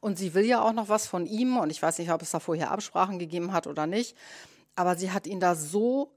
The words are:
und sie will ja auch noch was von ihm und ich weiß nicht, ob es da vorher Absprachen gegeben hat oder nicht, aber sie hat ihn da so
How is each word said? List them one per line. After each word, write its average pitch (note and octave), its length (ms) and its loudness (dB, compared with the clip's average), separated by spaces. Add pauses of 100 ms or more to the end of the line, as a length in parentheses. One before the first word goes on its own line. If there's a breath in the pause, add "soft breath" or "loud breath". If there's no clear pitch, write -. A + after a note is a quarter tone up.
und G3+ 180 -2
sie F#3 140 -2
will G3 140 4
ja A#3 160 4
auch A3 100 4
noch A3 160 -4
was G#3 180 2
von F3 200 -2
ihm B3 320 2
und E3+ 100 2
ich D#3 140 -6
weiß D#3+ 160 2
nicht, E3+ 120 -2
ob E3 120 0
es E3 80 -8
da E3 100 -2
vorher D#3+ 300 -2
Absprachen F#3 480 -2
gegeben E3+ 340 -4
hat E3 140 0
oder D3+ 200 -2
nicht, G#3+ 300 -2 (580 loud breath)
aber F3+ 220 2
sie F#3 160 -4
hat G3 140 -4
ihn G3 120 -8
da F3+ 160 4
so G#3+ 640 0